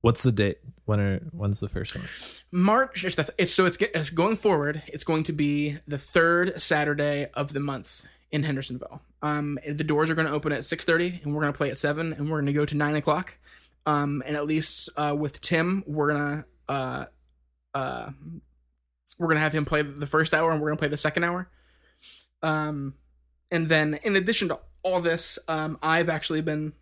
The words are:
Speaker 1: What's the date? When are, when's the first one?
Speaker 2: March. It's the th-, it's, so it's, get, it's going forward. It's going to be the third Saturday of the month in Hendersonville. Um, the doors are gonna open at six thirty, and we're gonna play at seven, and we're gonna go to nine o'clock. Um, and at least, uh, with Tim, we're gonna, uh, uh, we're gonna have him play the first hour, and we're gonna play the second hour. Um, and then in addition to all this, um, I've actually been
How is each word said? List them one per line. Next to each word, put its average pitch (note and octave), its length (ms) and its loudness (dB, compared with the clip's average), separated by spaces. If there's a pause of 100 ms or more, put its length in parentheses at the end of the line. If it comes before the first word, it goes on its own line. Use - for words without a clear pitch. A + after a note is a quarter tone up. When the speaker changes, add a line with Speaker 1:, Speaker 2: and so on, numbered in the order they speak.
Speaker 1:
What's A#2 220 4
the C3 100 6
date? G2+ 260 2 (260)
When G#2 160 2
are, G2 180 2 (140)
when's G2+ 280 -2
the - 80 -6
first - 280 -6
one? - 80 -12 (480)
Speaker 2:
March. G3 520 4
It's F3+ 120 -2
the D3+ 80 2
th-, - 120 -8
it's, F3+ 160 2
so F#3 140 6
it's, F3 100 2
get, - 180 0
it's D#3 160 0
going F3+ 260 2
forward. D3+ 500 2
It's - 180 -6
going D#3 200 0
to D#3+ 80 -2
be D3 540 0
the D3 120 -6
third E3+ 640 2
Saturday D3 720 0
of C#3 180 -4
the C#3+ 80 -4
month C3+ 460 -6 (240)
in D3+ 140 0
Hendersonville. C3+ 580 -6 (180)
Um, D3 460 -2
the D3 180 -4
doors D#3 260 2
are D#3+ 40 2
gonna D#3+ 160 0
open D3 220 -2
at B2+ 120 -4
six - 200 -2
thirty, F3 400 2
and D3 100 -2
we're D3+ 60 -2
gonna D3 120 0
play C#3 180 -2
at - 80 -2
seven, D#3 340 0
and D3 180 -4
we're D#3 80 0
gonna C#3+ 140 0
go D3 120 2
to D3 120 -4
nine D3 180 2
o'clock. D3+ 420 0 (480)
Um, D3 400 0
and D3 120 -4
at D3 100 -2
least, D#3 500 0
uh, D3 220 0
with D3 220 -4
Tim, F3+ 480 2
we're D3 240 0
gonna, D3 320 -2 (240)
uh, C3 360 -4 (680)
uh, B2+ 360 -6 (1080)
we're E3+ 100 0
gonna D#3 120 4
have D#3 120 2
him D3+ 120 0
play D3+ 180 0
the C#3+ 240 -6
first D#3 280 2
hour, E3 180 4
and D#3 80 0
we're D3+ 80 -2
gonna D3+ 100 0
play D#3 100 -2
the D3 80 -2
second D3+ 280 0
hour. F3+ 260 -4 (920)
Um, D3+ 520 -2 (560)
and E3 180 0
then D3+ 360 4
in G#3 100 2
addition F#3+ 340 2
to - 120 -4 (240)
all F#3 160 4
this, E3+ 480 0
um, D#3 340 -2
I've D#3+ 260 4
actually D#3+ 340 0
been D3+ 400 -2